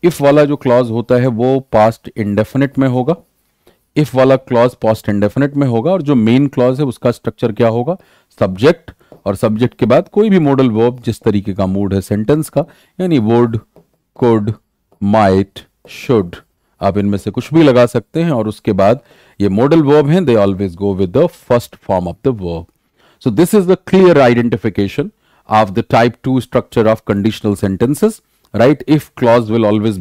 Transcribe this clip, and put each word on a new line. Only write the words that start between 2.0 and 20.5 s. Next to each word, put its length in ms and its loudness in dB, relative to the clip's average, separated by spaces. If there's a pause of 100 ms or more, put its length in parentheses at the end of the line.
इंडेफिनिट 640 -2
में 100 0
होगा, 280 -2 (800)
if 180 -2
वाला 220 4
क्लॉज 460 0
पास्ट 260 -2
इंडेफिनिट 480 -2
में 100 0
होगा, 240 -2
और 120 -2
जो 120 0
मेन 340 2
क्लॉज 320 -2
है 60 -2
उसका 240 -4
स्ट्रक्चर 420 -6
क्या 160 0
होगा? 280 -4 (440)
सब्जेक्ट, 500 0 (360)
और 100 -4
सब्जेक्ट 420 -2
के 80 0
बाद 220 2
कोई 220 0
भी 80 4
मॉडल 320 2
वर्ब 320 0
जिस 200 -6
तरीके 320 -2
का 120 -2
मूड 280 -2
है 60 0
सेंटेंस 480 -2
का, 160 -4 (340)
यानी 220 0
would, 380 0 (580)
could, 360 0 (500)
might, 580 0 (360)
should, 400 -2 (440)
आप 180 -2
इनमें 200 -2
से 120 -8
कुछ 240 -8
भी 80 4
लगा 240 4
सकते 360 -4
हैं, 80 -2
और 180 -2
उसके 240 -6
बाद 280 2 (400)
ये 80 0
मॉडल 340 2
वर्ब 260 2
हैं, 120 2
they 160 2
always 460 -2